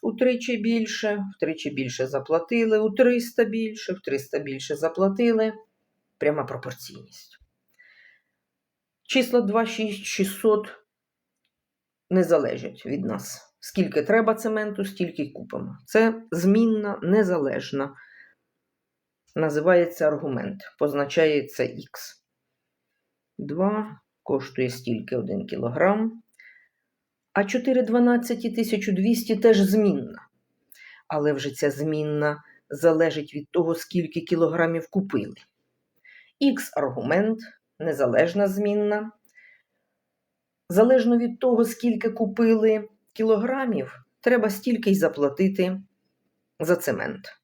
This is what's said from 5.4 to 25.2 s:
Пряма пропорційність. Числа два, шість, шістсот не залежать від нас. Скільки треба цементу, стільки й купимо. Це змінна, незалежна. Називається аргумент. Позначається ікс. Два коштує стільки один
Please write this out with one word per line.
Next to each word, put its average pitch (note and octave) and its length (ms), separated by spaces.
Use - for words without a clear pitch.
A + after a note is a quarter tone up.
Пряма D3 260
пропорційність. - 920
Числа B3 380
два, A3 260
шість, G#3+ 380
шістсот G#3 640
не F#3 140
залежать - 640
від C#3+ 180
нас. - 560
Скільки - 420
треба A3 320
цементу, G#3+ 500
стільки E3+ 380
й - 100
купимо. - 540
Це A3+ 440
змінна, G#3 720
незалежна. D3+ 920
Називається D#3+ 720
аргумент. D3 540
Позначається C#3+ 840
ікс. - 600
Два G3+ 600
коштує C3 480
стільки A#2+ 460
один G2+ 300